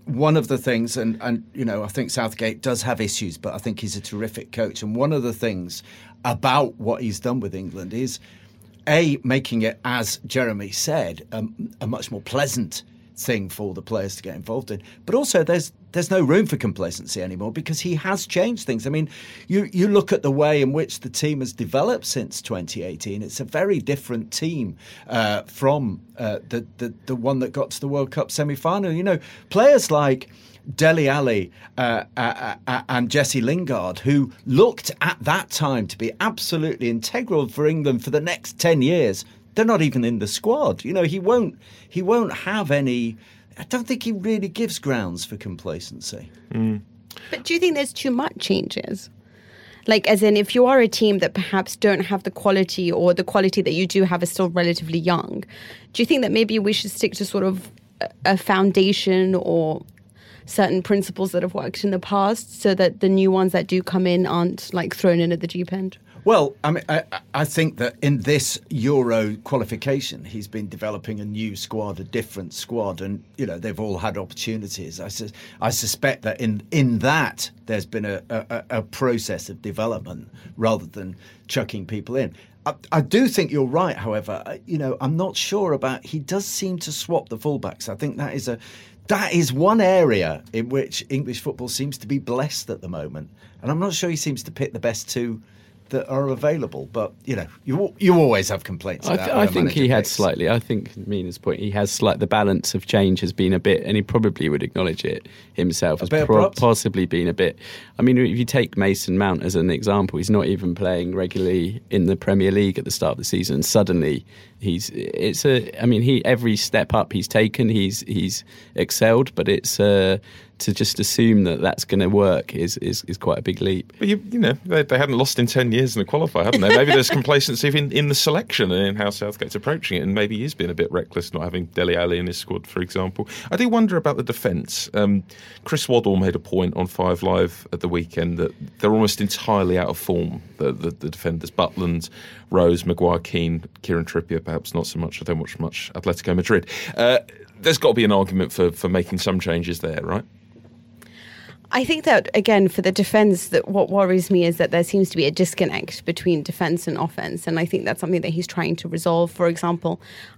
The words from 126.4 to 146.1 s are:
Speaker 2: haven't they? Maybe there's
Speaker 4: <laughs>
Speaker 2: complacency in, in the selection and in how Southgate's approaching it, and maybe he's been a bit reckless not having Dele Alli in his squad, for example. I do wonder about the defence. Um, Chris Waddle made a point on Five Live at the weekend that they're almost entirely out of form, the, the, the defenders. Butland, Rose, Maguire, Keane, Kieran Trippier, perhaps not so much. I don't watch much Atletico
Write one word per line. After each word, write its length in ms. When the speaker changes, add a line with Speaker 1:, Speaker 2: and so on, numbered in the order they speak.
Speaker 2:
haven't 160
they? 80
Maybe 240
there's 180
Speaker 4:
<laughs> 100
Speaker 2:
complacency 560
in, 140
in 180
the 60
selection 560
and 160
in 100
how 140
Southgate's 460
approaching 420
it, 40
and 120
maybe 240
he's 160
been 160
a 40
bit 180
reckless 420
not 80
having 240
Dele 300
Alli 220
in 100
his 100
squad, 300
for 120
example. 480
I 60
do 120
wonder 280
about 200
the 60
defence. 720
Um, 300
Chris 240
Waddle 280
made 200
a 20
point 380
on 100
Five 380
Live 480
at 80
the 80
weekend 500
that 140
they're 140
almost 280
entirely 560
out 120
of 100
form, 420
the, 140
the, 200
the 180
defenders. 400
Butland, 580
Rose, 360
Maguire, 320
Keane, 460
Kieran 220
Trippier, 380
perhaps 300
not 140
so 140
much. 200
I 40
don't 160
watch 180
much 360
Atletico 400